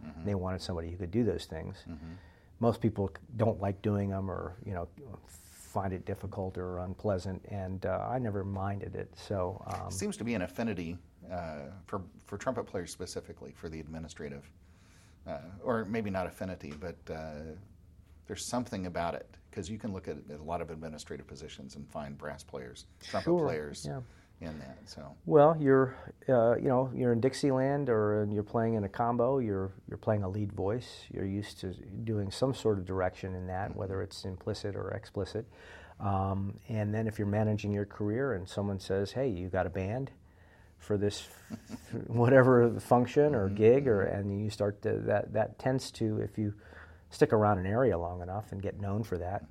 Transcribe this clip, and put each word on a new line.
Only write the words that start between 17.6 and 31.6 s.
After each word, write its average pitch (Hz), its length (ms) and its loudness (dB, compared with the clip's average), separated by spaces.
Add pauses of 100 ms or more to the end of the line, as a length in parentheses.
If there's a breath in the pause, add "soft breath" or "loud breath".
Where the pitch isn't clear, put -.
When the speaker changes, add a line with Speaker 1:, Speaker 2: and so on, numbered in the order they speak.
Speaker 1:
there's - 180 -8
something 117 420 -4
about 85 280 -2
it, - 220 -14 (140)
'cause 90 180 -8
you 110 80 -8
can 104 160 -6
look 92 140 -8
at, 78 100 -6 (140)
at 76 80 -12
a 76 40 -14
lot 85 180 -4
of 80 100 -8
administrative 78 560 -10
positions 71 480 -14
and 71 140 -14
find 71 280 -10
brass 71 260 -10
players, 64 420 -14 (160)
trumpet - 240 -4
Speaker 2:
Sure, 170 200 2
Speaker 1:
players 76 400 -4
Speaker 2:
yeah. 143 140 -6 (420 soft breath)
Speaker 1:
in 80 160 -10
that. 65 280 -16
So. - 300 -16 (120)
Speaker 2:
Well, 160 320 8
you're, 135 360 6 (320 loud breath)
uh, 120 280 6
you - 140 0
know, 131 260 4
you're 123 180 4
in 117 80 4
Dixieland, 135 640 2
or 107 440 4
you're 107 100 2
playing 113 320 2
in 107 100 2
a 98 60 -2
combo. 120 480 2
You're, 98 340 0 (160)
you're - 120 -10
playing 107 240 2
a 95 40 -2
lead 101 240 -2
voice. 98 520 -4 (100)
You're 92 140 -2
used 101 320 -4
to 92 140 -6 (300)